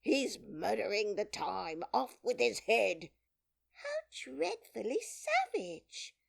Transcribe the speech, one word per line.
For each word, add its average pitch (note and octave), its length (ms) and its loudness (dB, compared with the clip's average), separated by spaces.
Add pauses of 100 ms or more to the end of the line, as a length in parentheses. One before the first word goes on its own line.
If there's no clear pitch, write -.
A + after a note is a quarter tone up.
He's C#4+ 360 2
murdering G#3 760 0
the G#3 80 0
time! F#3 580 -4 (120)
Off B3+ 280 0
with - 160 0
his A#3 220 4
head! F#3+ 480 4 (640)
How D5 280 -4 (120)
dreadfully C4 880 -2
savage! - 1120 -2 (140)